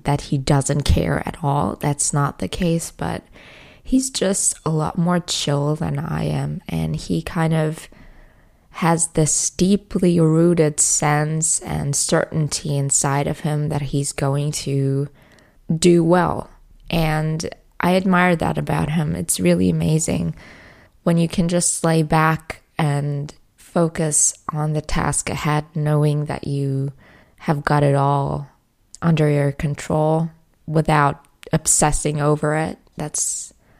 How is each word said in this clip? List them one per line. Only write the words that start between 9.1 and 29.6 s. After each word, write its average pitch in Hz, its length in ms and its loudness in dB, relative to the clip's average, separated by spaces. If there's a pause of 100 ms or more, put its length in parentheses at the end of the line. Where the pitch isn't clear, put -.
deeply 180 720 2
rooted 160 580 4
sense 151 840 0
and 147 340 -4
certainty - 840 -2
inside 139 500 0
of 156 140 -4
him 147 300 -2
that 143 120 -2
he's 139 300 -2
going 143 400 -2
to 139 560 -2 (680)
do 175 280 6
well. 170 440 2 (420)
And 156 640 -2 (280)
I 180 160 2
admire 180 400 4
that 156 200 0
about 151 340 -2
him. 160 260 -2
It's - 240 -4
really 175 280 2
amazing 160 680 0 (640)
when 170 160 2
you 170 80 2
can 170 220 -2
just 175 340 -2
lay 165 220 2
back 160 580 0 (160)
and 143 560 -2 (220)
focus 160 800 0 (140)
on 151 220 -2
the 156 60 -2
task - 480 -2
ahead, 151 360 0 (100)
knowing 147 520 0
that 139 200 -8
you 139 460 -2 (460)
have 147 260 -2
got 147 180 2
it 139 140 4
all 143 520 0 (540)
under 160 260 4
your 143 220 2
control 156 800 -2 (380)